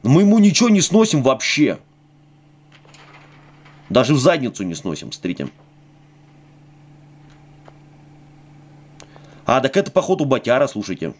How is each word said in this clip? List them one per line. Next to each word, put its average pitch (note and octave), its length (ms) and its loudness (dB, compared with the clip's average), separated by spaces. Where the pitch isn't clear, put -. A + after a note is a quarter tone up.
Мы C#3+ 200 4
ему G#3+ 160 4
ничего G#3 300 4
не G3+ 120 4
сносим F3 420 2
вообще. A2 560 0
Даже B2 240 2
в C#3 60 2
задницу C3 440 -2
не F2+ 100 -6
сносим, - 380 -10
смотрите. - 380 -8
А, C3 140 2
так C3 180 -2
это, G3 140 -2
походу, F#3 340 -2
ботяра, C3 420 0
слушайте. F2+ 520 -10